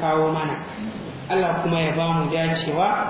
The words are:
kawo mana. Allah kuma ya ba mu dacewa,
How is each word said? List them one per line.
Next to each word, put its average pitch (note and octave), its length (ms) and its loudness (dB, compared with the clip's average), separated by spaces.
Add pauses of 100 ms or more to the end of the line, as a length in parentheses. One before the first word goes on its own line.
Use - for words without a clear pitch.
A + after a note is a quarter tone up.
kawo D#3 320 2
mana. D#3 320 -4 (640)
Allah F3 320 2
kuma E3+ 160 2
ya D#3 160 2
ba E3 160 0
mu E3 240 0
dacewa, E3 560 0 (220)